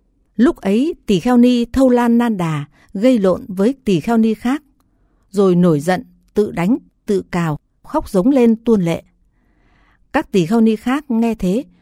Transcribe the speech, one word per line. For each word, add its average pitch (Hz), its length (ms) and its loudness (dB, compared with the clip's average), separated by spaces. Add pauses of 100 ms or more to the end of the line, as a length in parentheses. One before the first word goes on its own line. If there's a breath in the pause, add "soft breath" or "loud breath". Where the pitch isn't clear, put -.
(360)
lúc 294 200 2
ấy 240 380 -2 (120)
tỳ 190 140 0
kheo 247 160 0
ni 240 280 4
Thâu 254 240 0
Lan 240 300 2
Nan 233 180 -2
Đà 160 280 -6 (280 soft breath)
gây 240 260 2
lộn 185 300 0
với 196 260 -2 (100)
tỳ 185 160 0
kheo 233 160 -2
ni 220 180 2
khác, 254 280 -6 (680)
rồi 190 260 2
nổi 175 240 2
giận, 175 240 -4 (300)
tự 208 160 0
đánh, 180 260 -2 (300)
tự 190 240 -2
cào, 165 280 -4 (240)
khóc - 280 -8
giống 190 200 0
lên 233 340 2
tuôn 220 180 2
lệ. 165 200 -4 (1120)
Các - 200 -4
tỳ 180 140 2
kheo 226 140 0
ni 220 160 2
khác 262 340 -6
nghe 226 240 -2
thế, 214 300 -4 (180 soft breath)